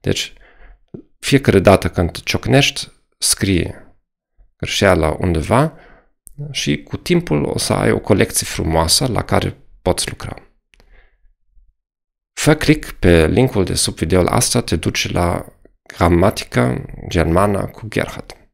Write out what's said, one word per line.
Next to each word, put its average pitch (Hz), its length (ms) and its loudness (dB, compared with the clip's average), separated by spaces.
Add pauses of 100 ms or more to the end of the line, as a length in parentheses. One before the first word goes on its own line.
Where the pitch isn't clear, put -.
Deci, - 320 -6 (840)
fiecare 127 400 2
dată 90 320 4
când 87 220 -2
te - 120 -14
ciocnești, - 640 0 (300)
scrie - 760 -2 (600)
greșeala 85 640 0
undeva 95 600 0 (720)
și 143 320 -4
cu - 140 -12
timpul 170 480 -2
o - 140 -4
să - 140 -2
ai 107 180 2
o 107 80 2
colecție - 480 0
frumoasă 82 600 0
la 95 160 -2
care 95 340 -2 (260)
poți - 260 -2
lucra. - 280 -12 (2000)
Fă - 220 2
click - 360 0
pe 82 360 4
linkul 98 380 2
de 85 100 -4
sub - 220 -4
videoul 87 320 2
asta, 117 340 0
te - 140 -2
duce - 360 -4
la - 340 -2 (500)
Gramatica 98 880 2 (240)
Germana 92 580 0
cu - 220 -16
Gerhard. - 480 -8 (180)